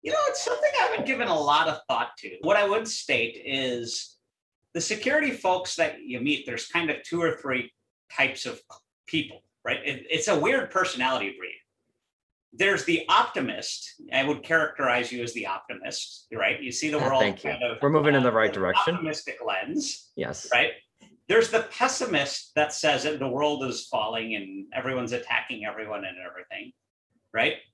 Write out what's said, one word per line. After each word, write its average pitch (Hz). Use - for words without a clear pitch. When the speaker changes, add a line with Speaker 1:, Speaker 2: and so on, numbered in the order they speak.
Speaker 1:
You 622
know, 622
it's -
something 571
I 403
haven't -
given 262
a 165
lot 147
of -
thought 120
to. 92
What 196
I 202
would 226
state 117
is 123
the 170
security 262
folks 185
that 156
you 123
meet, 143
there's 117
kind 165
of 139
two 170
or 160
three 127
types -
of 117
people, -
right? 123
It, 135
it's 156
a -
weird -
personality 127
breed. 90
There's 185
the 165
optimist. -
I 135
would 147
characterize 127
you 120
as 117
the 104
optimist, -
right? 98
You 127
see 151
the 151
Speaker 2:
Ah, 139
Speaker 1:
world 135
Speaker 2:
thank 101
you. 135
Speaker 1:
kind 120
of 120
Speaker 2:
We're 143
moving 151
in 135
the 123
right 110
Speaker 1:
an -
Speaker 2:
direction. 95
Speaker 1:
optimistic 160
lens. 113
Speaker 2:
Yes. -
Speaker 1:
Right? 127
There's 226
the 226
pessimist 214
that 151
says 143
that 151
the 135
world 143
is 120
falling 113
and 98
everyone's 127
attacking 120
everyone 104
and 90
everything, 92
right? 127